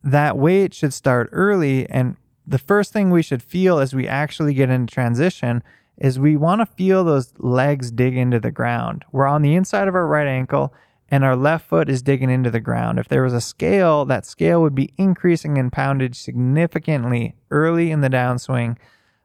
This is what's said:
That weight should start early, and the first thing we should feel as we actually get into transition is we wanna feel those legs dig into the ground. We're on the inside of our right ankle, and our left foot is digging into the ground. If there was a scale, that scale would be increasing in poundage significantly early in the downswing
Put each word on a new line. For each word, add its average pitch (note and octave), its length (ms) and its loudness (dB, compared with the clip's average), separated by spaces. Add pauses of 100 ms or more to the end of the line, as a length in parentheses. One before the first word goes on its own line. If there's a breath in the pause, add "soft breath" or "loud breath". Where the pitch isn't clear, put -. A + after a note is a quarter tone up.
That C#3+ 340 0
weight F3+ 380 2
should C#3+ 180 -4
start B2 380 -2
early, E3+ 580 0
and B2+ 280 -2 (280)
the C3+ 140 -4
first G3+ 340 0
thing G3 180 0
we E3+ 120 4
should C3 200 -4
feel F3+ 360 0
as C3+ 160 -2
we C3 140 -2
actually D3 460 -2
get B2+ 160 2
into B2+ 220 0
transition B2 720 -2 (360 soft breath)
is C3 200 0
we D3+ 180 4
wanna F3+ 300 2
feel F#3+ 380 2
those C#3+ 340 0
legs B2+ 540 0
dig B2+ 240 0
into B2 240 2
the A#2 100 -4
ground. A#2+ 600 -4
We're C#3 160 2
on D3 140 2
the D3 120 4
inside G3 320 0
of F#3 80 -2
our F3 140 0
right D3 180 0
ankle, C#3 480 -2 (340 soft breath)
and C#3 140 2
our C3 140 2
left D3+ 320 0
foot E3 220 0
is C3 100 -2
digging C3 300 0
into B2+ 200 0
the A#2 80 -2
ground. A#2 400 -2
If A#2 80 -4
there C3+ 160 0
was B2+ 120 0
a A#2+ 60 0
scale, E3 680 0
that C3 180 -2
scale E3+ 380 0
would D3+ 120 2
be C3+ 220 -2
increasing E3+ 640 0
in B2+ 120 0
poundage C3+ 480 -2
significantly B2+ 1160 -2 (140)
early E3 400 0
in D3+ 100 0
the C3+ 80 2
downswing B2 680 -2 (460 soft breath)